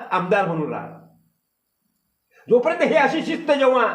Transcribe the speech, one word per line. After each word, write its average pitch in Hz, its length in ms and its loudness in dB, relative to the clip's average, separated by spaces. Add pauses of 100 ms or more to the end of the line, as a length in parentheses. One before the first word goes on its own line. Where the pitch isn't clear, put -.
(120)
आमदार 185 360 0
म्हणून 156 260 -4
राहा. 104 140 -10 (1600)
जोपर्यंत 302 340 2
हे 302 140 2
अशी 294 300 2
शिस्त 302 260 -4
जेव्हा 262 440 4